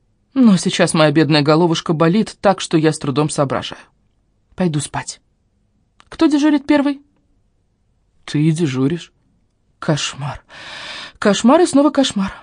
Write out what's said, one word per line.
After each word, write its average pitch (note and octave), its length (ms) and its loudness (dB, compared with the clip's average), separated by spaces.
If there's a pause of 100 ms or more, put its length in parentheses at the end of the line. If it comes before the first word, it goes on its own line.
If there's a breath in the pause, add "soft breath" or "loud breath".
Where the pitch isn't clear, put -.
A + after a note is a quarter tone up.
(340)
Но A3+ 220 6
сейчас F3 380 -2
моя D#3 160 4
бедная D3+ 320 2
головушка E3 500 0
болит E3 480 0
так, F#3+ 200 0
что - 160 -4
я D#3 160 2
с - 60 -10
трудом C#3+ 320 -2
соображаю. B2+ 520 -6 (720)
Пойду D#3 260 -2
спать. - 400 -12 (880)
Кто - 180 0
дежурит D4 400 0
первый?" C#4+ 340 0 (1200)
"Ты D3 180 -2
и D#3+ 80 2
дежуришь". D3+ 600 -4 (640)
Кошмар. - 680 -6 (760 loud breath)
Кошмар A3+ 420 2
и F4 60 4
снова C#4+ 240 2
кошмар. A#3 420 -2 (100)